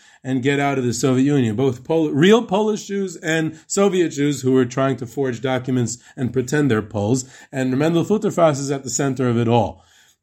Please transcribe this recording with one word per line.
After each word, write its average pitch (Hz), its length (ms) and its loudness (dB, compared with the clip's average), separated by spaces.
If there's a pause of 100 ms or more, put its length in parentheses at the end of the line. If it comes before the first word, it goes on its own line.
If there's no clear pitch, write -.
(220)
and 131 200 -4
get 139 180 0
out 139 180 0
of 127 60 -2
the 120 80 0
Soviet 131 320 2
Union, 131 320 2
both 131 280 -2
Pol-, 160 260 0
real 190 340 4
Polish 214 420 -2
Jews 196 300 -6
and 160 500 -4
Soviet 185 440 2
Jews 143 320 -2
who 127 100 2
were 131 140 4
trying 135 300 -2
to 123 100 -10
forge 127 340 -4
documents 127 560 -2 (200)
and 123 160 -4
pretend 135 380 0
they're 107 120 2
Poles. 107 420 -2 (260)
And 131 280 -2
Mendel 165 260 2
Futerfas 175 540 2
is 139 120 -6
at 139 140 -6
the 127 60 -10
center 135 380 -2
of 117 100 2
it 117 100 0
all. 113 340 0 (400)